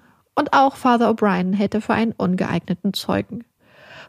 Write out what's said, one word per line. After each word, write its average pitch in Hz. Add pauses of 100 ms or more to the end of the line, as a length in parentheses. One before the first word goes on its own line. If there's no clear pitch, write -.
(340)
Und 294
auch 269
Father 233
O'Brien 190
hätte 208
für 220
einen 226
ungeeigneten 180
Zeugen. 196 (640)